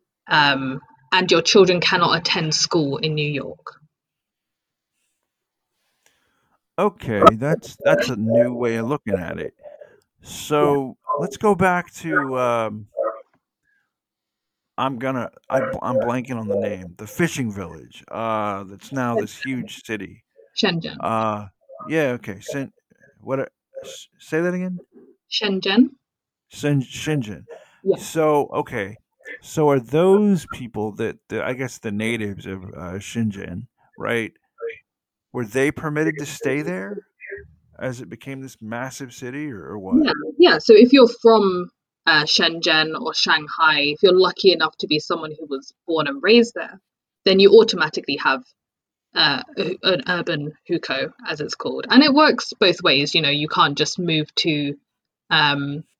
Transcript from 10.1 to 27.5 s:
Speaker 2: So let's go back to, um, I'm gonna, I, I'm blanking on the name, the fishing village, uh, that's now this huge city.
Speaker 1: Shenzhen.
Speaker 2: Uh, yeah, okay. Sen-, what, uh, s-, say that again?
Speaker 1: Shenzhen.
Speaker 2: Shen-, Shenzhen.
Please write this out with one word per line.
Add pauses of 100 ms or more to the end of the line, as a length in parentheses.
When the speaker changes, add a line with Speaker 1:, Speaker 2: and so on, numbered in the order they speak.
Speaker 2:
So (240)
let's
go
back
to,
um, (1900)
I'm
gonna, (180)
I, (240)
I'm
blanking
on
the
name,
the
fishing
village,
uh,
that's
now
this
huge
city. (320)
Speaker 1:
Shenzhen.
Speaker 2:
Uh, (420)
yeah,
okay.
Sen-, (480)
what,
uh, (380)
s-, (100)
say
that
again? (520)
Speaker 1:
Shenzhen. (640)
Speaker 2:
Shen-,
Shenzhen. (400)